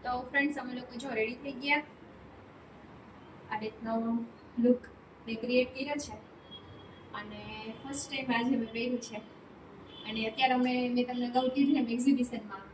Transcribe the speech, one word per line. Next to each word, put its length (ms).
તો 180
ફ્રેન્ડ્સ, 360
અમે 160
લોકો 220
જો 180
રેડી 200
થઈ 180
ગયા, 320
આ 80
રીતનો 680
લુક 180
મેં 80
ક્રિએટ 380
કર્યો 220
છે 180
અને 580
ફર્સ્ટ 280
ટાઇમ 200
આજે 240
મેં 180
પહેર્યું 240
છે. 180
અને 160
અત્યારે 280
અમે, 360
મેં 160
તમને 220
અગાઉ 220
કીધું 280
એમ, 120
એક્ઝિબિશનમાં. 720